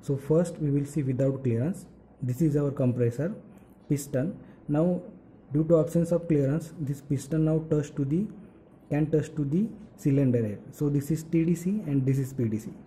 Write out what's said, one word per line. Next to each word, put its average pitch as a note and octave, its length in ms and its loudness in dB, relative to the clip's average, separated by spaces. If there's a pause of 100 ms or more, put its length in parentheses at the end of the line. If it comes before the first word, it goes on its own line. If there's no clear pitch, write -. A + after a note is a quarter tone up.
So C#3+ 120 -2
first F3 440 0
we D3+ 100 0
will C#3 160 0
see D3+ 160 -4
without C3 400 0
clearance. B2 460 -2 (340)
This B2 220 -4
is D3 120 2
our C#3+ 140 2
compressor B2 640 0 (560)
piston. C#3+ 480 -2 (300)
Now D#3 340 2 (500)
due D3 180 2
to E3 100 8
absence E3 320 2
of E3+ 160 0
clearance, D3 520 2
this C#3 220 -4
piston D#3 440 -2
now D#3+ 260 0
touch D3+ 240 0
to C#3+ 100 0
the, E3+ 220 0 (640)
can D3 180 2
touch D#3 280 0
to D3 60 0
the E3+ 260 0 (280)
cylinder C3+ 500 4
head. G2+ 120 -6 (100)
So - 180 -2
this C#3+ 220 0
is D#3 140 -2
T E3 220 2
D E3+ 100 2
C F3 140 -4 (180)
and C#3 180 2
this C3+ 140 2
is B2+ 120 -4
P A#2 160 -2
D G#2+ 120 -2
C. - 140 -12 (140)